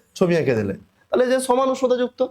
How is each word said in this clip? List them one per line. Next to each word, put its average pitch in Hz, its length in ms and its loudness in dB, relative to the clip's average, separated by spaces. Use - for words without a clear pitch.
ছবি 175 200 2
এঁকে 135 200 0
দিলে, 101 180 -2
তাহলে - 220 2
যে 262 100 2
সমান 254 300 0
উষ্ণতাযুক্ত, 247 500 -2